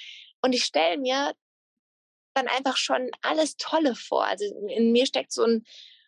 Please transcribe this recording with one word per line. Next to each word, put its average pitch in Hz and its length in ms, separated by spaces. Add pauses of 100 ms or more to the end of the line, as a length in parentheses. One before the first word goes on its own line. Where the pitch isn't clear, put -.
(420)
und 254 100
ich 247 120
stelle 320 340
mir 269 360 (1000)
dann 262 140
einfach 262 280
schon 254 340 (120)
alles 311 340
Tolle 302 380
vor. - 300
Also 190 200
in, 202 240
in 233 240
mir 247 140
steckt - 260
so 233 120
ein 226 200 (440)